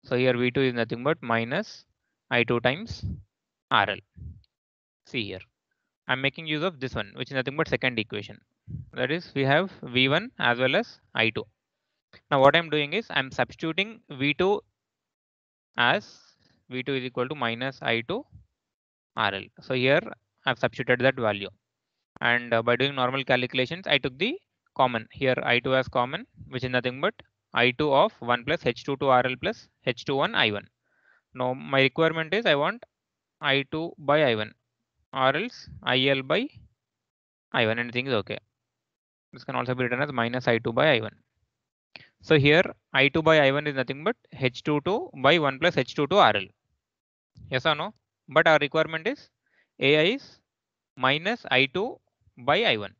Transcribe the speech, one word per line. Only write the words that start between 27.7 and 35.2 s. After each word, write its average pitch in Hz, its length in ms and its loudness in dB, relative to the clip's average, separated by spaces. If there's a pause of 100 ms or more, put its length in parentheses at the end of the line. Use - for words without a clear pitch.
two 143 220 0
of 165 260 4
one 120 240 -2
plus 147 220 -4
H - 180 -4
two 139 140 -6
two 143 100 -2
R 123 180 4
L 127 140 -4
plus 190 300 -8 (160)
H - 180 -4
two 143 120 -2
one 170 200 -2
I 117 160 2
one. 101 160 -8 (640)
Now 127 200 -2
my 139 280 0
requirement 160 520 2
is 226 120 -2
I 165 100 4
want 170 280 -2 (560)
I 139 320 0
two 160 260 -6
by 147 260 2
I 123 120 2
one 107 160 -6 (640)
or 135 220 2